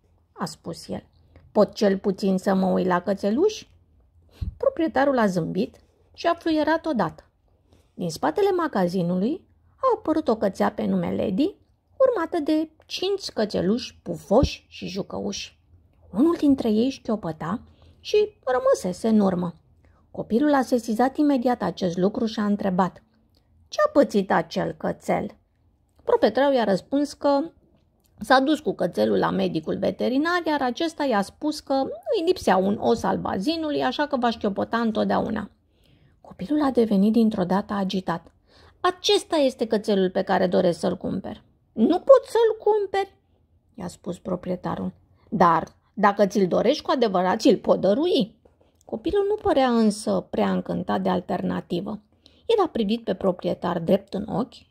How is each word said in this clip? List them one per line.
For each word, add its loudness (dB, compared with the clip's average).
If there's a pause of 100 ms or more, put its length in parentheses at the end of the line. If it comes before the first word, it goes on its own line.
(320)
a -8
spus -12
el. -10 (480)
„Pot 4
cel 0
puțin -2
să 0
mă 0
uit 0
la 2
cățeluși?” -2 (840)
Proprietarul 0
a 4
zâmbit -2 (380)
și -8
a 2
fluierat 0
odată. -2 (720)
Din -6
spatele 0
magazinului -2 (280)
a -2 (100)
apărut -2
o 2
cățea -2
pe -6
nume -2
Lady, -2 (420)
urmată 0
de 0 (160)
cinci -4
cățeluși -2
pufoși 0
și -14
jucăuși. -10 (540)
Unul 2
dintre 2
ei 2
șchiopăta -6 (380)
și 0 (280)
rămăsese 0
în 6
urmă. 0 (560)
Copilul 0
a 4
sesizat 0
imediat 2
acest -4
lucru 0
și -4
a 0
întrebat: 0 (680)
„Ce -6
a -4
pățit 2
acel -2
cățel?” -4 (800)
Proprietarul 2
i-a 2
răspuns 0
că 0 (800)
s-a 4
dus 2
cu -2
cățelul 0
la 0
medicul -2
veterinar, -2
iar -2
acesta -4
i-a 2
spus -6
că -4
îi -2
lipsea 2
un 0
os 0
al 0
bazinului, -4
așa -2
că -4
va 0
șchiopăta -4
întotdeauna. -2 (720)
Copilul -4
a 2
devenit 2
dintr-o 2
dată -2
agitat. -4 (480)
„Acesta 0
este 0
cățelul 0
pe -2
care 0
doresc 2
să-l -2
cumpăr.” -8 (300)
„Nu 2
pot 6
să-l 2
cumperi”, -2 (580)
i-a -10
spus -12
proprietarul. -6 (360)
„Dar 4 (300)
dacă 2
ți-l 2
dorești 2
cu -4
adevărat, 0
ți-l 6
pot 0
dărui.” 0 (460)
Copilul -4
nu -2
părea 2
însă 0
prea -2
încântat -4
de -2
alternativă. -4 (440)
El 2
a 0
privit -2
pe -4
proprietar -2
drept 0
în -6
ochi -4 (180)